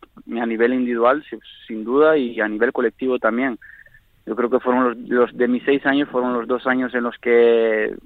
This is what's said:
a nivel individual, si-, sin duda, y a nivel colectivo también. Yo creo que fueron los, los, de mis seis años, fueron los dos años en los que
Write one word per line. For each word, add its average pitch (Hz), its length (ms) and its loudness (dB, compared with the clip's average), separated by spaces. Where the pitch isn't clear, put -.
a 120 40 -4
nivel 117 280 0
individual, 123 560 0
si-, 113 80 -12
sin 110 160 -8
duda, 147 340 4
y 120 220 -2
a 107 80 0
nivel 107 240 0
colectivo 123 480 -2
también. 117 400 -2
Yo 110 120 -6
creo 120 120 0
que 123 120 2
fueron 127 240 0
los, 120 120 -2
los, 120 280 0
de 120 120 0
mis 123 160 0
seis 139 200 0
años, 139 240 0
fueron 123 220 -2
los 117 160 -4
dos 123 180 -4
años 127 300 -2
en 120 80 -2
los 120 140 -6
que 117 760 2